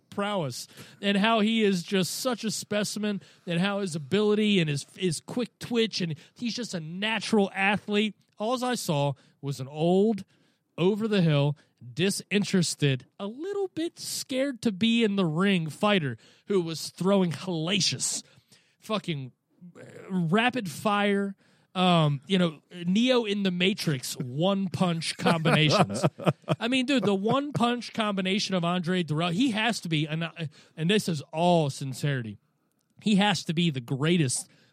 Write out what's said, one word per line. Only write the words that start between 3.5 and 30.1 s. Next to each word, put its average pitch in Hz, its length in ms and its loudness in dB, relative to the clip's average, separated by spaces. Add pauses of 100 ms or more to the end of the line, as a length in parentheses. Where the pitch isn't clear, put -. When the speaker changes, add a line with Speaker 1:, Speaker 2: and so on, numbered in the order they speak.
Speaker 1:
how 202 180 0
his 185 160 -4
ability 208 640 2
and 156 100 2
his, 143 160 -4 (120)
his 185 240 -2
quick - 380 -6
twitch, 226 420 -2
and 165 140 -4 (180)
he's 233 220 -8
just 226 180 -8
a 180 60 -6
natural 196 760 0
athlete. 208 600 0 (220)
Alls 240 260 -2
I 247 120 0
saw 143 380 0 (280)
was 139 200 -8
an 127 80 -10
old, 185 560 2 (520)
over 202 300 0
the 202 140 2
hill, 147 340 2 (380)
disinterested, 175 1120 0 (140)
a 196 80 -8
little 370 420 -6
bit 330 300 -6
scared 262 640 -6
to 233 80 2
be 226 320 2
in 202 120 2
the 196 100 2
ring 170 440 2
fighter 160 480 0 (300)
who 202 120 2
was 165 300 -6
throwing 185 420 2
hellacious, 165 920 -4 (580)
fucking, 156 500 -6 (480)
uh, - 40 -18 (260)
rapid 196 600 2
fire, 202 640 0 (400)
um, 165 500 4
you 190 120 2
know, 165 220 2 (260)
Neo 240 400 2
in 202 180 -2
the 190 80 2
Matrix, 180 640 -2
one 175 520 0
punch 170 480 -2
combinations. 160 880 2 (260)
Speaker 2:
<laughs> - 280 -4
Speaker 1:
I 226 100 -2
mean, 262 160 0
dude, 254 180 2
the 202 100 2
one 240 380 0
punch 240 420 -2
combination 196 600 -2
of 170 80 0
Andre 180 400 0
Dirrell, 160 300 -2
he 240 180 2
has 220 300 -2
to 175 80 -8
be, 156 180 0
and, 160 160 -6